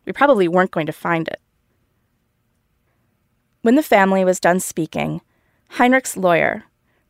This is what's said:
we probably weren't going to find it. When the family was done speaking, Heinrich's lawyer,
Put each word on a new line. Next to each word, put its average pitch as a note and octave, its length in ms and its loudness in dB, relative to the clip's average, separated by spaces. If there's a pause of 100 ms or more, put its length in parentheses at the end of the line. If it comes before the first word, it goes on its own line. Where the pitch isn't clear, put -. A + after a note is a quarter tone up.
we - 80 -10
probably A#3+ 340 2
weren't F#3 240 0
going D#3+ 140 -4
to D#3 60 -8
find E3 360 -4
it. - 120 -12 (2250)
When A#3 140 2
the D4+ 80 2
family F#3+ 400 2
was F3+ 160 0
done F3+ 200 2
speaking, D#3 640 -8 (520)
Heinrich's B3+ 440 0
lawyer, F3+ 460 0 (460)